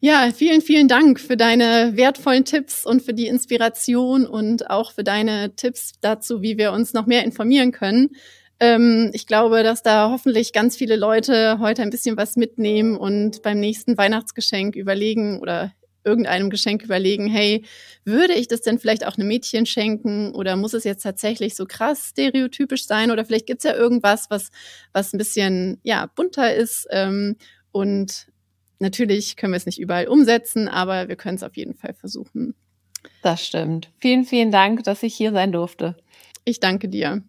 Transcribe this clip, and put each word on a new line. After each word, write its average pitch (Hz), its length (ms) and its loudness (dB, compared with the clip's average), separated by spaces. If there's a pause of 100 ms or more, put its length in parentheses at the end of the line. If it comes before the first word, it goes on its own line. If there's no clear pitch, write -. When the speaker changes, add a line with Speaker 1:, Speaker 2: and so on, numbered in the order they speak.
Speaker 1:
Ja, 277 320 6
vielen, 320 280 4
vielen 302 260 6
Dank 254 320 6
für - 160 -4
deine 233 580 4
wertvollen 269 520 2
Tipps - 400 -4
und 240 160 2
für 254 100 -6
die 226 140 -2
Inspiration 247 1000 0
und 220 440 -2
auch 226 220 -2
für 208 120 -6
deine 208 520 -2
Tipps - 440 -6
dazu, 220 400 -2
wie 214 160 -4
wir 214 160 0
uns 220 220 -2
noch 226 100 0
mehr 233 180 2
informieren 247 480 2
können. 240 460 0 (440)
Ähm, 233 520 4
ich 220 140 -10
glaube, 226 360 4
dass 226 200 0
da 214 280 4
hoffentlich 240 440 0
ganz 226 200 2
viele 220 220 0
Leute 220 640 2
heute 226 220 0
ein 208 80 -2
bisschen 226 260 -4
was 208 200 -4
mitnehmen 220 600 0
und 208 460 -2
beim 208 180 -2
nächsten 214 380 -2
Weihnachtsgeschenk 214 760 -2
überlegen 208 640 -2
oder 175 360 -6 (280)
irgendeinem 202 460 0
Geschenk 208 340 -2
überlegen, 202 440 -2
hey, 214 400 0 (400)
würde 311 260 2
ich 247 160 -2
das 233 140 -4
denn 233 160 0
vielleicht 220 280 -2
auch 202 120 -8
einem 202 100 -2
Mädchen 226 380 -2
schenken 214 680 -4
oder 185 220 -2
muss 208 160 -2
es 226 120 -4
jetzt 202 180 -6
tatsächlich 214 540 -6
so 190 100 -8
krass 269 460 -4
stereotypisch 262 760 -2
sein 220 240 0
oder 220 160 -2
vielleicht 220 180 -2
gibt's - 200 -8
ja 302 120 0
irgendwas, 226 540 2
was, 202 200 -6 (440)
was 196 180 -2
ein 202 60 -4
bisschen, 190 640 -2
ja, 220 240 -2
bunter 277 480 -2
ist, - 360 -4
ähm, 196 460 -2 (340)
und 196 600 -4 (500)
natürlich 202 560 -2
können 196 160 -4
wir 175 60 -2
es - 80 -8
nicht 175 120 -8
überall 180 300 -4
umsetzen, 233 600 2
aber 185 400 -4
wir 180 80 -10
können's 190 280 -8
auf - 120 -14
jeden - 180 -10
Fall - 200 -14
versuchen. - 600 -12 (680)
Speaker 2:
Das 170 240 -2
stimmt. 165 520 -6
Vielen, 254 260 2
vielen 240 260 0
Dank, 208 340 4
dass 202 180 -4
ich 233 120 -4
hier 214 180 -2
sein 196 200 0
durfte. 170 440 -6 (480)
Speaker 1:
Ich 240 160 -4
danke 190 280 -2
dir. 185 400 -4